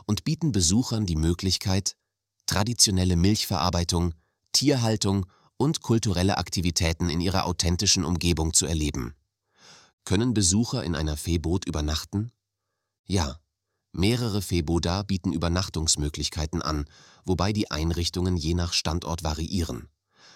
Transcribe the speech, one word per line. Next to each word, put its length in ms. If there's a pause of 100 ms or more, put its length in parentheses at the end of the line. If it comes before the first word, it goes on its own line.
und 180
bieten 280
Besuchern 520
die 120
Möglichkeit, 800 (500)
traditionelle 720
Milchverarbeitung, 960 (380)
Tierhaltung 720 (300)
und 260
kulturelle 560
Aktivitäten 720
in 100
ihrer 240
authentischen 600
Umgebung 500
zu 120
erleben. 480 (920)
Können 280
Besucher 520
in 100
einer 220
Fäbod 500
übernachten? 640 (720)
Ja, 360 (500)
mehrere 520
Fäboda 600
bieten 300
Übernachtungsmöglichkeiten 1300
an, 220 (400)
wobei 280
die 200
Einrichtungen 640
je 180
nach 200
Standort 500
variieren. 640 (480)